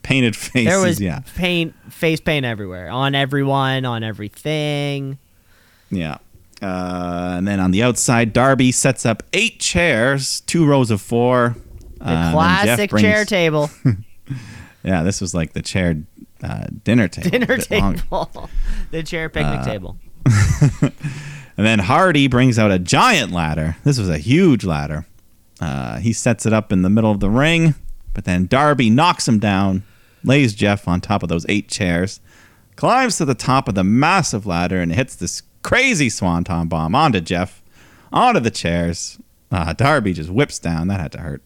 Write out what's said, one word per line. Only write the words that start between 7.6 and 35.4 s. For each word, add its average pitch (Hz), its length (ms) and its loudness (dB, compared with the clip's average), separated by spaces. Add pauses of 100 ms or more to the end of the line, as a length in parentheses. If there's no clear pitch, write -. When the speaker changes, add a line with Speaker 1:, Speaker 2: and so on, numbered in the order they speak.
Speaker 1:
the 101 100 2
outside, 117 500 0
Darby 127 400 4
sets - 320 0
up 113 280 -2
eight 208 260 0
chairs, 139 840 0
two 165 220 0
rows 135 280 4
of 101 100 0
four. 120 540 2 (420)
Speaker 2:
The - 60 -16
Speaker 1:
Uh, - 40 -6
and 82 80 0
then 82 80 0
Jeff 82 80 0
Speaker 2:
classic 196 580 2
Speaker 1:
brings 214 120 2
Speaker 2:
chair 214 220 4
table. 156 460 0 (140)
Speaker 1:
<laughs> 113 120 2 (880)
Yeah, 87 180 0
this - 180 -2
was 92 140 -6
like 82 180 -2
the 80 100 -8
chair, 87 340 0 (480)
uh, - 220 -8 (180)
dinner 110 240 2
table. - 220 -4
Speaker 2:
Dinner 254 240 0
Speaker 1:
A - 20 0
bit - 160 -6
longer. 190 300 0
Speaker 2:
table. - 480 -6 (200)
<laughs> - 220 -4
The 160 100 -6
chair 160 260 -8
picnic 147 340 -2
Speaker 1:
Uh, - 20 -6
Speaker 2:
table. 98 320 -8 (280)
Speaker 1:
<laughs> 113 560 4
and 143 120 0 (760)
then 110 140 4
Hardy 143 480 4
brings 123 280 4
out 107 140 4
a 92 80 4
giant 135 540 4
ladder. 80 500 -2
This 143 160 2
was 98 100 -2
a 78 100 0
huge 127 460 4
ladder. 76 400 -4 (560)
Uh, 65 380 -6
he 110 140 -2
sets - 340 -2
it 107 60 2
up 107 180 0
in 92 120 2
the 92 80 2
middle 110 200 4
of 101 80 0
the 101 120 0
ring, 156 440 4 (400)
but 101 120 -6
then 90 200 2
Darby 131 420 4
knocks 156 380 4
him 110 140 2
down, 98 420 0 (400)
lays 127 320 4
Jeff 104 320 0
on 90 140 0
top 101 240 -2
of 82 40 -6
those 85 200 -2
eight 101 200 0
chairs, 90 520 -2 (560)
climbs 233 400 0
to 170 80 -2
the 135 100 0
top 131 340 0
of 101 60 -2
the 95 80 0
massive 127 640 2
ladder, 90 340 0
and 85 140 -2
hits 127 220 -2
this - 260 -8 (200)